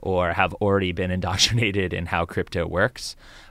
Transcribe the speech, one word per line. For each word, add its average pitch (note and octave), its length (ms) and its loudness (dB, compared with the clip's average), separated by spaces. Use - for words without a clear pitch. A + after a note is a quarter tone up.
or F2+ 320 0
have F2+ 220 2
already G2 380 2
been F#2 180 -2
<laughs> F#2 80 0
indoctrinated F#2+ 760 0
in F2 140 -4
how E2 180 -2
crypto E2+ 420 -4
works. F2+ 480 -2